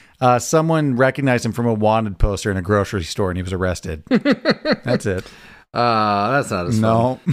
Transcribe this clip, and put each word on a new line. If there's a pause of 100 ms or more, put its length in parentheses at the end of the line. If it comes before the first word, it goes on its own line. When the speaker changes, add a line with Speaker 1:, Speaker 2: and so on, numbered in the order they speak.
(200)
Speaker 1:
Uh,
someone
recognized
him
from
a
wanted
poster
in
a
grocery
store,
and
he
was
arrested.
Speaker 2:
<laughs> (760)
Speaker 1:
That's
it. (480)
Speaker 2:
Uh,
that's
not
as
fun.
Speaker 1:
No. (120)